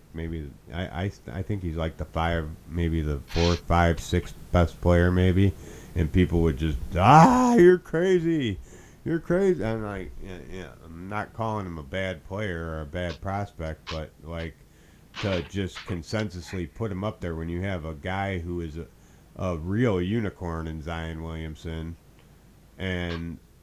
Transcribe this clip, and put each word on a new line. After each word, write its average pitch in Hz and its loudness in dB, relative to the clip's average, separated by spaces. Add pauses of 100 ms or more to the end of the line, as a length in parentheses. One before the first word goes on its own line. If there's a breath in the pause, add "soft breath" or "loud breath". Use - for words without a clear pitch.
(140)
maybe, 82 -8 (240)
I, 87 -4
I, 92 -4 (220)
I 92 -6
think 101 -4
he's, 82 -4
like, 82 -4
the 85 -6
five, 82 -2 (220)
maybe 82 0
the 73 -2
fourth, 85 2
five, 85 4
sixth - -2 (200)
best 87 4
player, 87 6
maybe." 92 6 (420 loud breath)
And 80 2
people 85 4
would 80 4
just, 73 -2 (180)
"Ah, 190 8
you're 180 10
crazy. 165 0 (440 loud breath)
You're 165 -2
crazy." 175 2
I'm 110 -4
like, 95 -8 (100)
"Yeah, 92 -12 (120)
yeah, 87 -12 (180)
I'm 85 -14
not 104 -6
calling 110 -4
him 87 -8
a 76 -10
bad 92 -6
player 95 -6
or 80 -6
a 78 -8
bad 85 -6
prospect, 95 -8
but, 78 -8 (120)
like, 82 -10 (640 loud breath)
to 95 0
just 95 -4
consensusly 90 -6
put 107 -6
him 92 -6
up 107 -6
there 85 -4
when 82 -6
you 87 -4
have 92 -4
a 80 -6
guy 95 -4
who 87 -6
is 80 -8
a, 82 -10 (480 loud breath)
a 90 -4
real 98 2
unicorn 90 -2
in 80 -6
Zion 80 -6
Williamson 80 -8 (800 loud breath)
and 87 -4 (260)